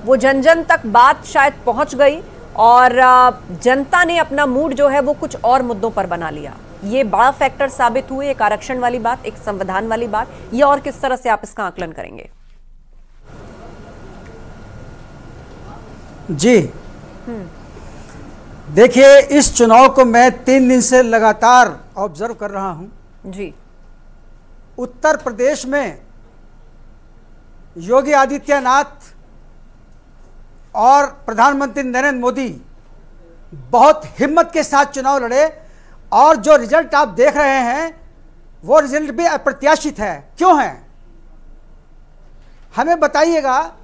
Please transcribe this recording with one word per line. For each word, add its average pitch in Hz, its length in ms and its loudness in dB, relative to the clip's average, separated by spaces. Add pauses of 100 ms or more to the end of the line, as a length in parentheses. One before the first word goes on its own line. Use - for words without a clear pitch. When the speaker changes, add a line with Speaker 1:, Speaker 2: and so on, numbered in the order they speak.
Speaker 1:
वो 254 120 2
जन 269 260 0
जन 330 200 4
तक 320 240 -2
बात 247 380 2
शायद 277 280 0 (140)
पहुंच 247 280 -4
गई 285 280 0 (340)
और, 247 420 4
अ, 254 320 4 (320)
जनता 277 420 0
ने 339 140 -2
अपना 294 280 -2
मूड 269 280 -4
जो 285 140 0
है 277 120 0
वो 277 120 -4
कुछ 294 320 -10
और 254 180 2
मुद्दों 226 280 -6
पर 196 160 -6
बना 170 240 -8
लिया। 143 260 -14 (280)
ये 240 200 -2
बड़ा 214 260 2
factor 269 380 -4
साबित 254 420 -4
हुए, 277 200 -8
एक 262 120 -6
आरक्षण 208 360 -4
वाली 247 200 -4
बात, 226 280 -8
एक - 80 -12
संविधान 196 540 -8
वाली 226 180 -4
बात, 214 240 -8 (220)
ये 254 100 0
और 277 180 2
किस 277 200 -12
तरह 254 160 -4
से 247 120 -8
आप 208 160 -2
इसका 208 200 -12
आकलन 175 280 -12
करेंगे? - 380 -18 (4000)
Speaker 2:
जी, 175 400 2 (560)
Speaker 1:
हम्म। 214 200 -14 (1300)
Speaker 2:
देखिए, 254 440 8
इस 277 380 2
चुनाव 240 320 6
को 269 160 4
मैं 247 400 2
तीन 254 240 2
दिन 254 120 4
से 254 220 2
लगातार 220 840 2 (120)
observe 202 380 -10
कर 202 160 -12
रहा 196 200 -8
हूं। 170 180 -16 (420)
Speaker 1:
जी। 180 240 -14 (1200)
Speaker 2:
उत्तर 269 380 -2
प्रदेश 247 500 -4
में 254 320 -6 (1800)
योगी 247 340 0
आदित्यनाथ 277 1000 -2 (1600)
और 277 320 2
प्रधानमंत्री 269 760 -2
नरेंद्र 254 380 -4
मोदी 247 400 -6 (920)
बहुत 277 480 2 (180)
हिम्मत 330 320 0
के 311 100 -2
साथ 285 220 0
चुनाव 277 400 -4
लड़े 285 340 -2 (540)
और 294 240 4
जो 294 200 4
रिजल्ट 269 380 -2
आप 285 140 2
देख 247 280 0
रहे 277 220 0
हैं 285 420 -6 (640)
वो 277 160 4
रिजल्ट 294 300 -6
भी 330 140 -4
अप्रत्याशित 294 760 -2
है। 180 300 -10 (100)
क्यों 320 240 2
है, 147 200 -8 (1900)
हमें 320 240 -2
बताइएगा। 302 840 -2